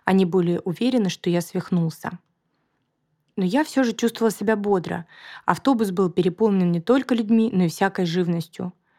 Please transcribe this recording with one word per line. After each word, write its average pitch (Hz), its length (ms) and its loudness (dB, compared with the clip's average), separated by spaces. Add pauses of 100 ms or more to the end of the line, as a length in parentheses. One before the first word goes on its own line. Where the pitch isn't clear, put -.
Они 190 200 4
были 175 400 0
уверены, 226 440 0
что - 220 -6
я 175 100 2
свихнулся. 170 800 -4 (1200)
Но 190 80 -2
я 214 180 2
все 269 220 0
же 226 80 0
чувствовал 226 400 0
себя 214 240 -2
бодро. 185 500 -2 (400)
Автобус 220 460 2
был 180 180 0
переполнен 185 600 2
не 170 80 0
только 262 340 2
людьми, 220 380 2
но 185 120 2
и 170 40 2
всякой 190 380 -2
живностью. 170 640 -4 (260)